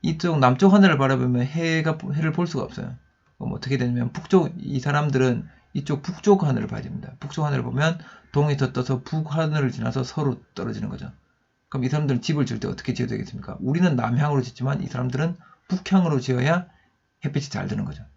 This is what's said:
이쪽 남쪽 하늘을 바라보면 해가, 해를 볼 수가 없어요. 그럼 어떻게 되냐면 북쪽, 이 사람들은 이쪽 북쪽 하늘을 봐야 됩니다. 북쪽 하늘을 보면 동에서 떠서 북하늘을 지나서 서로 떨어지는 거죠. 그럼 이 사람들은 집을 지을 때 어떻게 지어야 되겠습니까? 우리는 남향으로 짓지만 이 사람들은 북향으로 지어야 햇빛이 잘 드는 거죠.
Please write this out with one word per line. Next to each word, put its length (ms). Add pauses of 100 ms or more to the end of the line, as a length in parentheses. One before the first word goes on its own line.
이쪽 380
남쪽 340
하늘을 240
바라보면 480
해가, 520 (160)
해를 180
볼 160
수가 160
없어요. 320 (420)
그럼 160
어떻게 240
되냐면 360
북쪽, 440
이 220
사람들은 720 (240)
이쪽 280
북쪽 440
하늘을 220
봐야 140
됩니다. 380
북쪽 240
하늘을 200
보면 360 (320)
동에서 400
떠서 300
북하늘을 680
지나서 340
서로 340 (140)
떨어지는 340
거죠. 240 (560)
그럼 160
이 60
사람들은 320
집을 240
지을 160
때 80
어떻게 240
지어야 160
되겠습니까? 500
우리는 380
남향으로 440
짓지만 400
이 60
사람들은 480 (320)
북향으로 520
지어야 480 (560)
햇빛이 260
잘 180
드는 180
거죠. 180 (140)